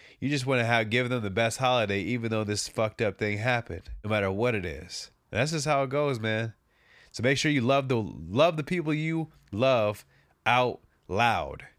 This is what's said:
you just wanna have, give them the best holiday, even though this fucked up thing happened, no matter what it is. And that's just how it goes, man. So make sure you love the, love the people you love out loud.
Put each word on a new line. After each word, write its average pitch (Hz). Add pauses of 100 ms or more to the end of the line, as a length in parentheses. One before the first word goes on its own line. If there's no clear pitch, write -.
(200)
you 127
just 143
wanna 127
have, 113
give 123
them 123
the 104
best 113
holiday, 117
even 113
though 110
this 104
fucked 110
up 104
thing 104
happened, 113 (160)
no 107
matter 101
what 113
it 95
is. 80 (220)
And 104
that's 151
just 151
how 139
it 135
goes, 139
man. 110 (600)
So 107
make 135
sure 156
you 143
love 135
the, 127
love 110
the 156
people 160
you 160 (180)
love 110 (420)
out 123 (280)
loud. 87 (120)